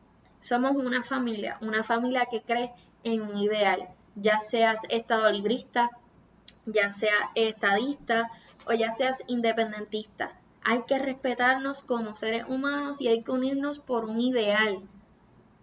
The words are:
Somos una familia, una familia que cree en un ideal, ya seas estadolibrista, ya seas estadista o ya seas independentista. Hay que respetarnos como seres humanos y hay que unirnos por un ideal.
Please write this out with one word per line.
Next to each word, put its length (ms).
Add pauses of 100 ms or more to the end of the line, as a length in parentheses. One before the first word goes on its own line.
(400)
Somos 360
una 260
familia, 580
una 220
familia 480
que 120
cree 300 (320)
en 180
un 160
ideal, 500 (260)
ya 260
seas 480
estadolibrista, 1040 (760)
ya 280
seas 280 (140)
estadista 960 (360)
o 60
ya 200
seas 340
independentista. 1120 (240)
Hay 200
que 160
respetarnos 840
como 320
seres 320
humanos 540
y 80
hay 140
que 80
unirnos 480
por 260
un 160
ideal. 680 (760)